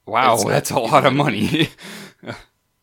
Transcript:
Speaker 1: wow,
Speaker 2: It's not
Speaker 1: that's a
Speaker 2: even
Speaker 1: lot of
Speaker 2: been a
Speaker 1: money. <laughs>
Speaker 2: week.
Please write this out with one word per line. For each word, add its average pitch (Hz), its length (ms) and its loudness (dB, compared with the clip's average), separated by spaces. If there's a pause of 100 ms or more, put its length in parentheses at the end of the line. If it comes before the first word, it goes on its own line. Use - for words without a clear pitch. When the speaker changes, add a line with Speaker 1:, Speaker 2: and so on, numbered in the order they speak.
Speaker 1:
wow, 120 280 2
Speaker 2:
It's 110 80 0
not 107 60 -2
Speaker 1:
that's - 220 0
a 139 80 -2
Speaker 2:
even 117 120 -4
Speaker 1:
lot 139 140 4
of 135 80 4
Speaker 2:
been 143 60 2
a 143 40 2
Speaker 1:
money. 107 180 -2
<laughs> - 800 -4
Speaker 2:
week. - 120 -12 (480)